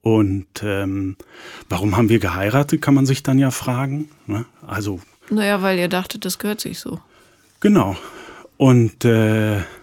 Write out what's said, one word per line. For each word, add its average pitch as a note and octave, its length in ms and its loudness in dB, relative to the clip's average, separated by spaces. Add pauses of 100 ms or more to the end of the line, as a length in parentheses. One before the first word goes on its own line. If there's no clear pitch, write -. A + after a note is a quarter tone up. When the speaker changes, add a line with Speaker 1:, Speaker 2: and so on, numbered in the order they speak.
Speaker 1:
Und, G2+ 460 0 (160)
ähm, G2 540 -6 (520)
warum F#2 280 -2
haben A2+ 120 2
wir A2+ 100 4
geheiratet, G2+ 640 -2
kann C#3+ 120 2
man C3+ 120 4
sich C3 180 0
dann C3+ 160 2
ja C3+ 120 2
fragen, C3+ 580 -6 (180)
ne? G#2 180 -6 (200)
Also G2+ 340 -8 (320)
Speaker 2:
Naja, G#3 300 0
weil F#3+ 160 0
ihr F3 120 -2
dachtet, F#3 360 -6
das F#3 140 -8
gehört G#3 220 -6
sich - 180 -10
so. - 200 -10 (600)
Speaker 1:
Genau. B2+ 360 4 (640)
Und, B2 480 4
äh, A2 560 2 (200)